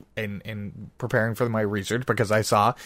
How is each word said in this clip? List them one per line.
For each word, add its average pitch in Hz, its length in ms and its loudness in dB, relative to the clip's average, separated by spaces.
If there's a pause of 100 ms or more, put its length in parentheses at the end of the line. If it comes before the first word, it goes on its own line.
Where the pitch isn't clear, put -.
(160)
in, 101 300 -6
in 104 520 -12
preparing 113 380 0
for 120 140 0
my 110 120 0
research, 107 440 0
because 107 260 0
I 107 100 4
saw 107 320 4 (120)